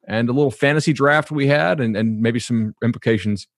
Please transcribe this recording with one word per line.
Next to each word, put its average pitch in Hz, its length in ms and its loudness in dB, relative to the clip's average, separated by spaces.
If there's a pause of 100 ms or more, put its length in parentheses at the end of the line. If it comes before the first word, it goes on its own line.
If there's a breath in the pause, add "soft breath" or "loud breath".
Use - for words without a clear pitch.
and 117 200 -2
a 123 60 -2
little 139 180 2
fantasy 147 420 0
draft 143 380 2
we 139 160 0
had, 156 320 2
and, 113 160 -2
and 110 240 -2
maybe 117 200 0
some 113 340 -2 (100)
implications 107 640 -2 (100)